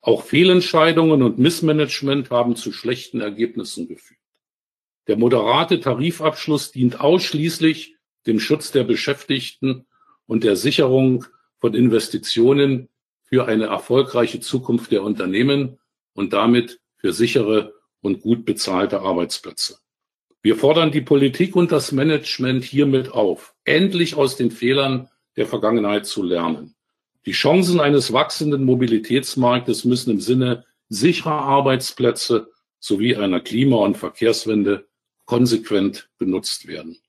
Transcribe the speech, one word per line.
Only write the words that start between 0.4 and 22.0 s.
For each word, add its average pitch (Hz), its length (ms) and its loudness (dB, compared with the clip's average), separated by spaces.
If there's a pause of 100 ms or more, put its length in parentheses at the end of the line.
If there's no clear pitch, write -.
und 113 160 2
Missmanagement 143 920 0
haben 120 240 0
zu - 160 -10
schlechten 117 500 -8
Ergebnissen 104 680 -6
geführt. - 320 -20 (880)
Der 107 80 0
moderate 123 640 2
Tarifabschluss 151 920 -2
dient 123 280 0
ausschließlich 160 960 0 (300)
dem 110 140 0
Schutz - 320 -2
der 127 140 2
Beschäftigten 135 1000 -4 (400)
und 110 180 -2
der 104 120 4
Sicherung 127 720 2 (340)
von 113 160 0
Investitionen 123 1120 2 (320)
für 127 260 0
eine 110 180 0
erfolgreiche 120 760 0
Zukunft 120 520 -4
der 101 120 0
Unternehmen 107 760 -2 (360)
und 101 200 -4
damit 117 460 2 (180)
für 95 140 -2
sichere 110 640 0 (280)
und 98 200 -2
gut 113 240 0
bezahlte 98 560 -2
Arbeitsplätze. - 760 -6 (640)
Wir 107 140 2
fordern 156 360 2
die 147 100 0
Politik 139 540 2
und 175 180 2
das 147 180 -2
Management 135 720 -2